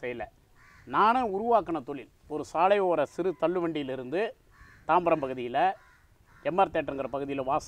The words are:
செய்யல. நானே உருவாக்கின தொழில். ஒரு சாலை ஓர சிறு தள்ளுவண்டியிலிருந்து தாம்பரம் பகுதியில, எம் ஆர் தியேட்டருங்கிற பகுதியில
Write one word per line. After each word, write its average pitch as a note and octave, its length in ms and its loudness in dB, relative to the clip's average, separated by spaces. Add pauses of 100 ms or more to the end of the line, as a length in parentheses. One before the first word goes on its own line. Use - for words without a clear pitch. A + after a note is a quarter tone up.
செய்யல. A#2+ 260 -8 (580)
நானே G3+ 360 4
உருவாக்கின G3 640 0
தொழில். C3+ 280 -10 (160)
ஒரு D3 180 -6
சாலை F#3+ 380 2
ஓர E3+ 200 2
சிறு F3 380 -2
தள்ளுவண்டியிலிருந்து D#3+ 880 -2 (580)
தாம்பரம் E3 340 4
பகுதியில, C3 500 0 (720)
எம் D#3 160 -2
ஆர் F#3 120 4
தியேட்டருங்கிற C#3 420 -4
பகுதியில C#3 440 -2 (120)